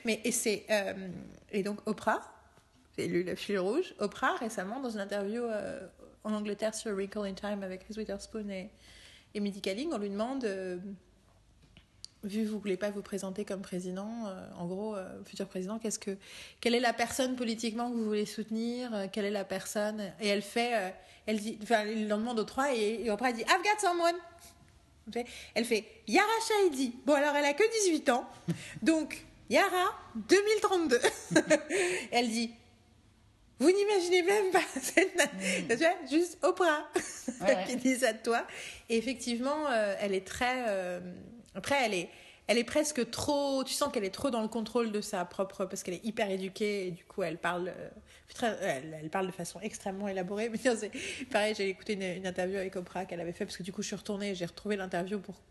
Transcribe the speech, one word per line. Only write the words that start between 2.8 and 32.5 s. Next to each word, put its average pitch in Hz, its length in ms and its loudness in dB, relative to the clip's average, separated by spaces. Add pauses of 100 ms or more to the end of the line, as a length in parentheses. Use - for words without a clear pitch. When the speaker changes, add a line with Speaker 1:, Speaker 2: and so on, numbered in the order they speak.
Speaker 1:
j'ai 156 100 -2
lu 175 140 0
le 170 120 -4
fil 202 240 -2
rouge, 226 400 0
Oprah 262 380 0
récemment 214 440 -6
dans 262 100 -4
une 214 100 -6
interview, 202 420 -4
euh, 220 380 -4 (420)
en 214 120 -2
Angleterre 208 400 -2
sur - 180 -6
Wrinkle 196 280 -4
in 196 120 -2
Time 202 300 -4
avec 190 260 -8
Reese 208 80 -10
Witherspoon 208 540 -6
et, 190 180 -6 (640)
et 214 80 -4
Mindy 202 220 -2
Kaling, 208 300 -2
on 247 60 -2
lui 202 120 -2
demande, 240 340 -2
euh, « 190 320 -4 (1500)
Vu 208 180 -2
que 214 60 0
vous 214 100 -4
voulez 196 180 0
pas 208 140 -2
vous 202 120 -6
présenter 196 420 -6
comme 202 180 -6
président, 196 640 -6
euh, 185 200 -8 (120)
en 175 80 -6
gros, 202 300 -4
euh, 190 280 -10
futur - 220 -6
président, 190 320 -6
qu'est-ce 220 200 -4
que, 196 180 -4 (440)
quelle 240 140 4
est 240 60 4
la 240 120 4
personne 247 440 0
politiquement 233 540 -2
que 247 60 -4
vous 226 80 0
voulez 208 220 0
soutenir, 233 680 -4
euh, 196 160 -2
quelle 202 160 -2
est 202 40 0
la 202 140 -2
personne ? » 208 760 -2
Et 208 80 0
elle 202 140 4
fait, 240 320 0
euh, 190 140 2 (380)
elle 214 120 0
dit, 214 240 -6
enfin, 214 220 4
il 214 280 0
en 208 60 4
demande 226 220 0
aux 208 40 0
trois 269 300 2
et, 220 300 2
et 233 60 0
Oprah 214 220 2
dit, « 226 100 -4
I've 359 200 6
got 415 180 4
someone. » 349 360 4 (1400)
Elle 226 100 4
fait, « 226 200 2 (240)
Yara 359 180 6 (220)
Shahidi. » 294 460 4 (120)
Bon, 285 80 6
alors 285 220 4
elle 294 80 4
a 285 80 4
que 285 100 4 (220)
dix-huit 320 240 4
ans, 247 200 2 (540)
donc 311 420 2 (240)
Yara, 359 460 4 (220)
deux 320 260 6
mille 427 180 4
trente-deux. 359 400 4 (300)
<laughs> 320 800 4
Elle 240 180 4
dit, « 226 240 -2 (1080)